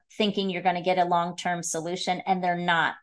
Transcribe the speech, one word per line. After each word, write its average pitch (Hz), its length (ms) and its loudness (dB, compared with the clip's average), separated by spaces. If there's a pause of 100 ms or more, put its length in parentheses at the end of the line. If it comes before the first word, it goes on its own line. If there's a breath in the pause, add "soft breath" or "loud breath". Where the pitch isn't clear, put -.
(180)
thinking 202 320 0
you're 175 120 -4
gonna 180 220 2
get 180 140 2
a 180 80 4
long-term 175 580 -2
solution, 175 640 -4
and 185 160 0
they're 175 140 0
not. 170 460 2